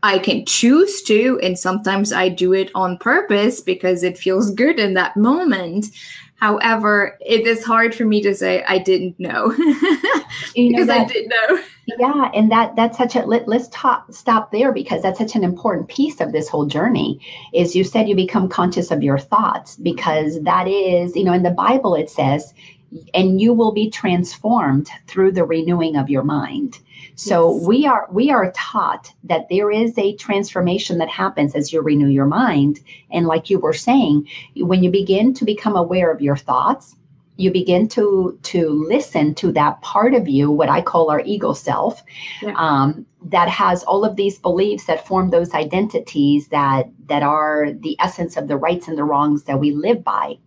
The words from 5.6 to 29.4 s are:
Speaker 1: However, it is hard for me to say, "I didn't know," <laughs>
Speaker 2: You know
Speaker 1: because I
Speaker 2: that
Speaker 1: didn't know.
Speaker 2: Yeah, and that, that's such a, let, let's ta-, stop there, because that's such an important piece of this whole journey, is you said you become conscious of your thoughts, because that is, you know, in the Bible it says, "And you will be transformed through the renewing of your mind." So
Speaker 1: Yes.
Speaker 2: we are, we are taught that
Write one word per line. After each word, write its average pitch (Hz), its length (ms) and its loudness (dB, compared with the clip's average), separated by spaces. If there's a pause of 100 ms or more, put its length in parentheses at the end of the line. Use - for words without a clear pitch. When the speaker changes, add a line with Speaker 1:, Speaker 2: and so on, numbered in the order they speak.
Speaker 1:
However, 208 840 0
it 226 260 0
is 226 200 0
hard 226 280 2
for 226 120 -2
me 214 160 2
to 202 120 0
say, 185 300 -2
"I 185 140 0
didn't 185 420 0
know," 180 320 -2
<laughs> 320 1040 -2
Speaker 2:
You 240 160 4
know 240 60 2
Speaker 1:
because 339 120 4
I 240 100 4
Speaker 2:
that 226 100 2
Speaker 1:
didn't - 200 -4
know. 233 320 2 (380)
Speaker 2:
Yeah, 269 340 0
and 220 160 4
that, 226 280 2
that's 233 200 0
such 247 180 -2
a, 233 100 0
let, 233 220 0
let's 240 220 -2
ta-, - 400 -2
stop 226 420 -2
there, 247 200 2
because 196 300 -4
that's 190 160 -2
such 220 180 -4
an 208 80 2
important 180 460 -2
piece - 320 -2
of 156 100 -4
this 156 160 -2
whole 147 180 -2
journey, 151 540 0 (340)
is 175 220 2
you 190 80 4
said 214 240 0
you 202 80 2
become 185 320 0
conscious 180 440 -2
of 147 120 0
your 139 140 2
thoughts, - 580 -2
because 156 680 -2
that 180 240 0
is, 180 480 0
you 202 100 0
know, 175 80 2
in 180 100 2
the 175 60 2
Bible 202 460 2
it 151 140 -4
says, 143 440 -2 (600)
"And 190 280 2
you 226 120 4
will 220 200 2
be 214 160 0
transformed 175 1000 0 (180)
through 190 260 2
the 180 100 2
renewing 165 540 0
of 135 120 -2
your 135 140 0
mind." 151 560 -4 (360)
So 170 380 2
Speaker 1:
Yes. 170 140 -2
Speaker 2:
we 254 180 4
are, 247 260 0
we 240 200 2
are 196 240 2
taught - 560 -6 (140)
that 160 240 -2